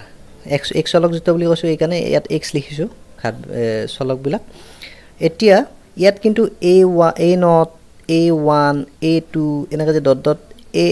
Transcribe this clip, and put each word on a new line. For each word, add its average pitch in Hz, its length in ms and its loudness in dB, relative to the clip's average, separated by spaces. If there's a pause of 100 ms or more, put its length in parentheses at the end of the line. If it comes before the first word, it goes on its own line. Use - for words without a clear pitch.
(440)
এক্স, - 280 -6
এক্স - 200 -4
চলকযুক্ত 170 380 0
বুলি 170 160 0
কৈছোঁ, 165 220 0
এইকাৰণে 160 320 -2
ইয়াত 143 300 -2
এক্স 156 240 -6
লিখিছোঁ 147 340 -6 (340)
ঘাত, 113 120 -6 (160)
এ, 113 360 -4
চলকবিলাক। 135 560 -6 (800)
এতিয়া 196 360 4 (400)
ইয়াত 196 260 2
কিন্তু 220 200 2 (180)
এ 185 240 6
ওৱান, 170 340 2
এ 170 200 2
নট, 165 300 4 (400)
এ 165 220 2
ওৱান, 147 540 0 (180)
এ 160 180 0 (120)
টু, 147 380 -4
এনেকে 156 220 -2
যে 156 80 0
ডট 135 180 2 (100)
ডট 151 120 -2 (320)
এ 170 200 0